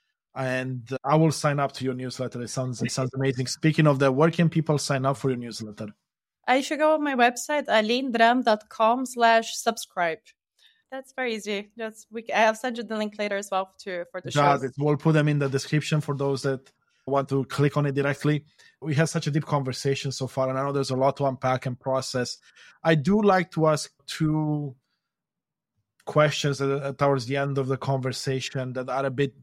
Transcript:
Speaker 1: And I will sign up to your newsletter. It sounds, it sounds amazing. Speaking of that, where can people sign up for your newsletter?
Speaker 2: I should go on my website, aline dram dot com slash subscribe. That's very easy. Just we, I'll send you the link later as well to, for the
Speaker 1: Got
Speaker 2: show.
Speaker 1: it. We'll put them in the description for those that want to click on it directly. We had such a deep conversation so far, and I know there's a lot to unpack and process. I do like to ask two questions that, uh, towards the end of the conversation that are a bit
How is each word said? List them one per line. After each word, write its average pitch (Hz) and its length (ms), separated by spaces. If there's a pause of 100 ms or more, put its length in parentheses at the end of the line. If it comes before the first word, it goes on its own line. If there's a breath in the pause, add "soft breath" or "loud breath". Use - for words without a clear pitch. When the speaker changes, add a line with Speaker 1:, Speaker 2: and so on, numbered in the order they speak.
(360)
Speaker 1:
And 127 520 (160)
I 139 120
will 160 160
sign 147 280
up 139 140
to 127 120
your 131 80
newsletter. 127 480
It 113 80
sounds, 127 320
it 123 100
sounds 127 220
amazing. 135 340
Speaking 156 400
of 139 120
that, 139 140
where 156 180
can 165 180
people 156 280
sign 135 280
up 135 120
for 139 120
your 127 80
newsletter? 110 500 (600)
Speaker 2:
I 254 140
should 277 180
go 311 160
on 294 80
my 285 120
website, 247 520
aline 240 440
dram 233 300
dot 214 280
com 240 360
slash 233 500
subscribe. 180 640 (720 soft breath)
That's 262 220
very 247 220
easy. 208 420
Just 220 340
we, 226 220
I'll 220 220
send 233 220
you 240 60
the 220 140
link 214 220
later 208 180
as 208 140
well 190 300
to, 175 300
for 185 100
the 131 100
Speaker 1:
Got 143 300
Speaker 2:
show. 135 40
Speaker 1:
it. 123 140
We'll 147 180
put 160 160
them 151 140
in 151 100
the 143 100
description 147 540
for 143 140
those 139 280
that 135 280 (340)
want 135 240
to 135 160
click 147 320
on 147 80
it 143 80
directly. 143 520 (360 soft breath)
We 156 140
had 156 140
such 160 180
a 147 40
deep 147 140
conversation 139 640
so 131 140
far, 131 240
and 131 80
I 135 60
know 139 80
there's 139 180
a 131 60
lot 131 220
to 143 100
unpack 131 400
and 127 120
process. 131 600 (440 soft breath)
I 165 120
do 180 260
like 185 300
to 156 160
ask 151 240 (160)
two 151 680 (1300)
questions 147 520
that, 139 260
uh, 139 100
towards 135 340
the 139 100
end 139 220
of 131 80
the 131 100
conversation 131 960
that 127 160
are 135 160
a 139 60
bit 135 320